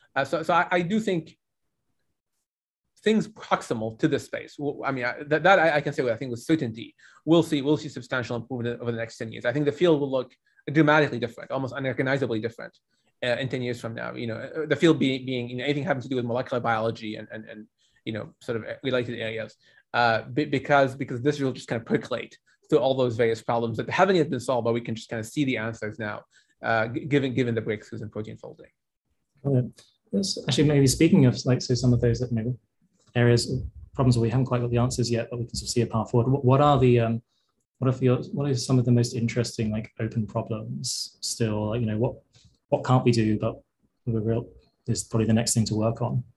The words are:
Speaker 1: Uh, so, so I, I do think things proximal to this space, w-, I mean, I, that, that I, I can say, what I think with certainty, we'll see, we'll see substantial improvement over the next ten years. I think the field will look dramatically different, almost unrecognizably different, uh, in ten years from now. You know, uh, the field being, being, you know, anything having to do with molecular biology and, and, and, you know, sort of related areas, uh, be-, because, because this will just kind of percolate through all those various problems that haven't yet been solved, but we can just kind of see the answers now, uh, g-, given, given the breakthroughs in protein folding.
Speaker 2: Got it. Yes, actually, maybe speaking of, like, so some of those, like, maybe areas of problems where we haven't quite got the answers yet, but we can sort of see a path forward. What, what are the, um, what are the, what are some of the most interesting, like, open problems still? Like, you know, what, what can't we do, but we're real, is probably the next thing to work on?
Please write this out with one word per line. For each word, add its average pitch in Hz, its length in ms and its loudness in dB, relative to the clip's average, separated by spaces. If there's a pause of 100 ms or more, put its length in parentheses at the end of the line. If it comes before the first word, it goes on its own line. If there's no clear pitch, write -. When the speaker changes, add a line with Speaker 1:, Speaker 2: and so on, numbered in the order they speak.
(140)
Speaker 1:
Uh, - 100 2
so, 165 180 -2
so 170 100 0
I, 175 180 6
I 180 120 2
do 202 180 0
think 185 380 -4 (1600)
things 214 240 2
proximal 113 720 -4
to - 80 0
this 135 200 0
space, 113 300 -12
w-, 143 280 -6
I 139 80 -2
mean, 127 120 -4
I, 123 220 -6
that, 156 160 0
that 185 160 8
I, 160 180 4
I 147 40 2
can 143 120 -4
say, 135 120 -2
what 120 80 0
I 107 40 -2
think 131 140 -8
with 120 120 -8
certainty, 123 520 -2 (300)
we'll 160 180 6
see, 160 180 0
we'll 143 160 2
see 151 120 -8
substantial 123 480 -6
improvement 120 440 -6
over 120 120 -4
the 113 60 -4
next 113 180 -8
ten 113 160 -10
years. 113 120 -14
I 120 80 2
think 147 120 0
the 143 80 2
field 160 280 4
will 143 120 -2
look 127 200 -4 (380)
dramatically 147 480 4
different, - 320 -6
almost 131 240 -4
unrecognizably 131 640 -2
different, 117 380 -10 (460)
uh, 123 160 0
in 131 80 -4
ten 131 140 -4
years 120 180 -6
from 113 140 -8
now. 120 200 -10
You 123 140 -8
know, 110 80 -6
uh, 151 300 -8
the 147 100 0
field 156 240 4
being, 131 260 0
being, 123 220 -4
you 127 80 -10
know, 123 80 -6
anything 143 180 -2
having 135 200 -2
to 135 60 -12
do 135 60 -4
with 123 100 -2
molecular 120 360 -4
biology 113 560 -2
and, 107 160 -14
and, 110 140 -14
and, 110 200 -16 (380)
you 120 80 -6
know, 107 280 -10
sort 120 160 -6
of 107 80 -6 (200)
related 123 340 -2
areas, 110 380 -8 (380)
uh, 117 280 4
be-, 131 220 -2
because, 139 500 2
because 123 280 -8
this 147 180 0
will 131 120 -2
just - 140 -12
kind 117 140 -4
of - 60 -16
percolate 127 500 -4 (340)
through 156 80 4
all 131 160 2
those 123 220 0
various 113 260 0
problems 117 360 -2
that 113 120 -6
haven't 190 240 4
yet 165 160 2
been 127 100 -4
solved, 120 240 -2
but 117 100 0
we 120 60 -2
can 113 140 -8
just - 140 -14
kind 117 100 -6
of 107 80 -8
see 147 180 -2
the 131 120 -2
answers 110 420 -8
now, 107 240 -8 (400)
uh, 113 240 2
g-, 120 200 -6
given, 131 280 0
given 120 200 0
the 110 80 -2
breakthroughs 107 400 -8
in 107 80 -12
protein 110 260 -10
folding. - 340 -20 (760)
Speaker 2:
Got 139 120 2
it. - 260 -2 (300)
Yes, 196 260 -2 (100)
actually, 147 200 4
maybe 143 180 6
speaking 160 400 6
of, 120 180 2
like, 123 180 2
so 127 120 0
some 123 180 2
of 117 80 4
those, 117 200 2
like, 123 100 -4
maybe 117 240 -2 (600)
areas 120 380 4
of - 100 -4 (320)
problems 123 220 4
where 113 60 2
we 113 80 2
haven't 127 160 0
quite 120 160 -2
got 123 80 -2
the 120 80 2
answers 120 320 0
yet, 117 200 -2
but 120 80 -8
we 120 60 -4
can - 100 -14
sort - 140 -8
of - 20 -8
see 120 120 2
a 110 40 2
path 110 240 -2
forward. 123 220 2
What, 135 140 2
what 135 160 6
are 143 160 6
the, 123 200 6
um, 113 240 0 (560)
what 127 160 2
are 127 40 -8
the, 127 100 2 (240)
what 143 160 -2
are 139 60 2
some 127 240 2
of 117 80 2
the 123 40 2
most 120 240 4
interesting, 113 560 -2
like, 107 300 -6
open 110 260 -4
problems 113 920 -8
still? 107 480 -2
Like, 120 140 -2
you 113 40 -2
know, 107 120 -2
what, 123 160 -2 (560)
what - 140 0
can't 127 200 4
we 117 80 6
do, 110 260 2
but 110 220 -4 (460)
we're 113 140 -2
real, 113 280 -2 (400)
is 117 160 -4
probably 110 220 0
the 110 80 4
next - 180 0
thing 113 140 2
to 107 80 -2
work 110 260 0
on? 120 240 -4 (120)